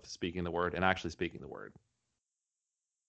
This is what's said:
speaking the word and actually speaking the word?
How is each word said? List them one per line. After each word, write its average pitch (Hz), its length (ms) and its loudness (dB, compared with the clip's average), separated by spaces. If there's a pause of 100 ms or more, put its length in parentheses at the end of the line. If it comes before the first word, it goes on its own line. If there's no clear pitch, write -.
speaking 90 380 -2
the 85 80 0
word 87 220 2
and 90 120 4
actually 92 260 4
speaking - 300 -4
the 69 60 -10
word? - 260 -12 (1400)